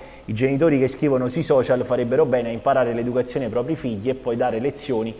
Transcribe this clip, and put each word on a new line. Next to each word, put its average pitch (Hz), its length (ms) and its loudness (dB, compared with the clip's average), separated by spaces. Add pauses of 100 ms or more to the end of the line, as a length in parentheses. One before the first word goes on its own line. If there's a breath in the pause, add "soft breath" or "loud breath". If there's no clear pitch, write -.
(260 loud breath)
I 107 80 -6
genitori 135 460 2
che 131 80 4
scrivono 131 400 0
sui 151 160 -2
social 127 400 4
farebbero 123 420 2
bene 123 220 0
a 117 60 -4
imparare 120 400 2
l'educazione 123 540 -2
ai 104 40 -6
propri 127 240 -2
figli 113 320 -4
e 131 60 2
poi 123 240 -4
dare 120 240 0
lezioni 117 580 -4